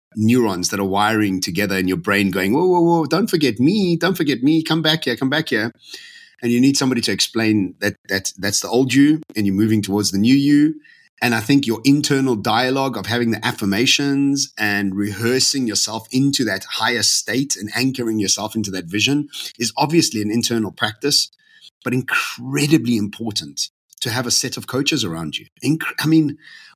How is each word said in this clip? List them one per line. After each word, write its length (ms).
neurons 540
that 100
are 60
wiring 560
together 360
in 120
your 80
brain 340
going, 220
"Whoa, 160
whoa, 120
whoa, 260
don't 220
forget 300
me, 380
don't 200
forget 260
me, 200
come 200
back 220
here, 120
come 140
back 180
here." 240
And 120
you 80
need 160
somebody 240
to 120
explain 680
that, 160
that 300
that's 220
the 80
old 260
you 260
and 100
you're 120
moving 260
towards 300
the 60
new 180
you. 440
And 140
I 60
think 260
your 180
internal 520
dialogue 600
of 100
having 260
the 120
affirmations 1120
and 380
rehearsing 720
yourself 460
into 320
that 180
higher 400
state 540
and 180
anchoring 460
yourself 340
into 160
that 140
vision 440
is 180
obviously 460
an 80
internal 400
practice, 580
but 100
incredibly 1040
important 720
to 100
have 180
a 20
set 260
of 120
coaches 360
around 340
you. 80
Inc-, 180
I 80
mean, 320